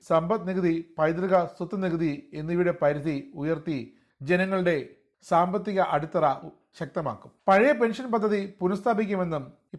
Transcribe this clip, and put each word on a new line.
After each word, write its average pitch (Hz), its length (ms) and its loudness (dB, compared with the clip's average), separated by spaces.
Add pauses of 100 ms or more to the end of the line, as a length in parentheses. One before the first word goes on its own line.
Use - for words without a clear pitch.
സമ്പദ് 170 400 0
നികുതി, 180 500 -2
പൈതൃക 175 460 2
സ്വത്ത് 170 380 -8
നികുതി 165 520 -2
എന്നിവയുടെ 170 480 0
പരിധി 147 320 0 (200)
ഉയർത്തി 151 440 -4 (440)
ജനങ്ങളുടെ 180 540 0 (520)
സാമ്പത്തിക 185 520 2
അടിത്തറ 160 440 0 (540)
ശക്തമാക്കും. 143 520 -8 (180)
പഴയ 214 240 6
പെൻഷൻ 233 380 -2
പദ്ധതി 208 300 0 (200)
പുനഃസ്ഥാപിക്കുമെന്നും 185 920 -2 (220)
ഈ - 40 -18